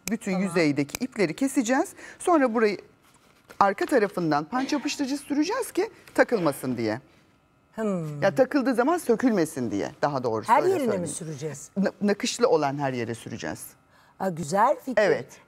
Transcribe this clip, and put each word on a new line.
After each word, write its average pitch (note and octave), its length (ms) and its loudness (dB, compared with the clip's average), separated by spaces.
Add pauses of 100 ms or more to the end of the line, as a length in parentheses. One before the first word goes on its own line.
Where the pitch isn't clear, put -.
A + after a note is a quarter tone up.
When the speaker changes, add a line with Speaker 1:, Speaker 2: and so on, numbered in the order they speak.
(100)
Speaker 1:
Bütün G#3+ 220 -4
Speaker 2:
Tamam. F#3 140 0
Speaker 1:
yüzeydeki D3+ 580 0
ipleri F3+ 320 -2
keseceğiz. C4+ 560 0 (260)
Sonra C#4 360 4
burayı G#3+ 240 2 (840)
arka G3 260 2
tarafından F3 580 2
punch B3+ 280 -4
yapıştırıcı C#4+ 440 -2
süreceğiz E4 560 -2
ki G#4+ 180 -2 (240)
takılmasın D3 640 0
diye. A2+ 240 -2 (720)
Speaker 2:
Hmm. E3 480 -4
Speaker 1:
Ya G3 120 2
takıldığı C4 400 2
zaman C#4 240 2
sökülmesin F#3 720 0
diye, F2+ 200 -2 (120)
daha C#3+ 220 0
doğrusu A2+ 280 0
Speaker 2:
Her D4 100 6
Speaker 1:
öyle F#4 100 2
Speaker 2:
yerine D#4 140 -2
mi A3 60 0
Speaker 1:
söyleyeyim. F3+ 220 -6
Speaker 2:
süreceğiz? D3+ 640 -10
Speaker 1:
Na-, G3 160 0 (100)
nakışlı G#3 460 0
olan D3 300 2
her C3+ 140 -2
yere A#2 220 -4
süreceğiz. G2+ 520 -10 (540)
Speaker 2:
Aa, F#3+ 80 -2
güzel F#3 560 2
fikir. A3 180 0
Speaker 1:
Evet. C#3+ 240 2 (220)